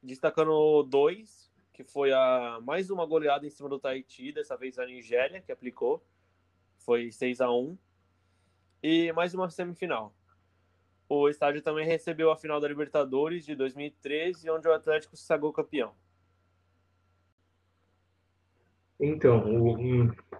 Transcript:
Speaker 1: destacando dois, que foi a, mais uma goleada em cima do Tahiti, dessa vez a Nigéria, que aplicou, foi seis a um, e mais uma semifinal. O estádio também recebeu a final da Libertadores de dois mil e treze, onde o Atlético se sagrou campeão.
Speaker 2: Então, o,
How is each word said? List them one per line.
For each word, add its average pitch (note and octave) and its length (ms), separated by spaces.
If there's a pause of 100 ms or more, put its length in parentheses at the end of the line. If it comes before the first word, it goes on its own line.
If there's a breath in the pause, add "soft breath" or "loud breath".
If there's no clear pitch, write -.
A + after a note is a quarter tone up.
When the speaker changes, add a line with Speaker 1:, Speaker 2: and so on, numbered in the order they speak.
Speaker 1:
destacando D3+ 760
dois, D3 680 (220)
que - 100
foi C3+ 300
a, B2+ 500
mais F3 280
uma F3 160
goleada D3+ 400
em D3 40
cima C#3 180
do C#3 100
Tahiti, C3+ 540
dessa D3 240
vez B2+ 220
a B2+ 80
Nigéria, B2+ 540
que - 100
aplicou, B2 540 (720)
foi A#2+ 320
seis B2+ 300
a B2 100
um, B2+ 260 (1040)
e E3 300
mais E3+ 220
uma F#3 140
semifinal. E3+ 680 (920)
O C#3+ 200
estádio D3 340
também D#3 240
recebeu D#3+ 440
a D#3 60
final D3+ 240
da D3 80
Libertadores D3 760
de D3+ 100
dois C3 200
mil C#3+ 120
e D3 40
treze, D#3+ 600
onde D#3+ 180
o E3 40
Atlético D#3 440
se - 80
sagrou D3+ 280
campeão. C#3+ 400 (3000)
Speaker 2:
Então, C#3+ 440
o, A#2 300 (640)